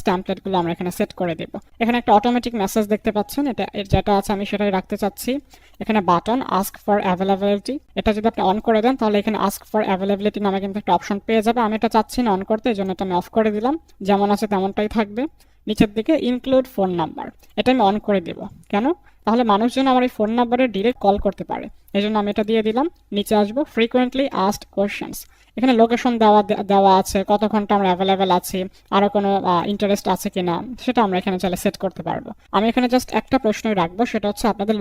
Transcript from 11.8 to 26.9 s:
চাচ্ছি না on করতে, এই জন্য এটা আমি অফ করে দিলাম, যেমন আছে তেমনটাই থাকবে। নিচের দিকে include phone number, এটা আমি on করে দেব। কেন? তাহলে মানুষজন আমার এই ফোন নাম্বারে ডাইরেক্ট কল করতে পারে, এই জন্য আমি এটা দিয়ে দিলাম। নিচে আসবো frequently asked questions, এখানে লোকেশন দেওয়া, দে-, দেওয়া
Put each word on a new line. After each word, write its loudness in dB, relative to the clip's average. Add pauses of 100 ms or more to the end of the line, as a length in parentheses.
চাচ্ছি 0
না 2
on -2
করতে, -2
এই -2
জন্য -2
এটা -6
আমি -2
অফ -18 (100)
করে 4
দিলাম, -2 (340)
যেমন 4
আছে -2
তেমনটাই -2
থাকবে। -2 (480)
নিচের 2
দিকে 0 (160)
include 0
phone 0
number, -8 (320)
এটা 0
আমি 2
on 2 (120)
করে 2
দেব। -10 (340)
কেন? 0 (400)
তাহলে 2
মানুষজন 2
আমার 4
এই -6
ফোন 0 (100)
নাম্বারে 0 (120)
ডাইরেক্ট -2
কল 4
করতে -4
পারে, -8 (320)
এই 2
জন্য -2
আমি -2
এটা -2
দিয়ে 2
দিলাম। 0 (320)
নিচে -2
আসবো 0 (140)
frequently 0 (220)
asked -4 (120)
questions, -4 (400)
এখানে 2
লোকেশন 2 (100)
দেওয়া, 8
দে-, -2
দেওয়া 6 (100)